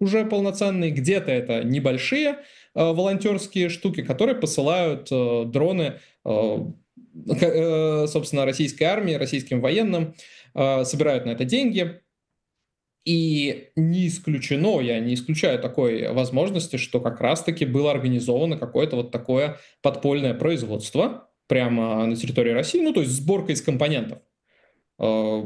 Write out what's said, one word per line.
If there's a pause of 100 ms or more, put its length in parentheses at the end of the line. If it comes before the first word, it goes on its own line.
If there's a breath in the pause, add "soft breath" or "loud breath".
уже
полноценные,
где-то
это
небольшие, (360 loud breath)
э, (100)
волонтёрские
штуки,
которые
посылают,
э,
дроны, (240 loud breath)
э, (800)
к-,
э,
собственно,
российской
армии,
российским
военным, (420 loud breath)
э,
собирают
на
это
деньги. (1040)
И
не
исключено,
я
не
исключаю
такой
возможности,
что
как
раз-таки
было
организовано
какое-то
вот
такое (240 loud breath)
подпольное
производство (200)
прямо
на
территории
России,
ну,
то
есть
сборка
из
компонентов, (840)
э,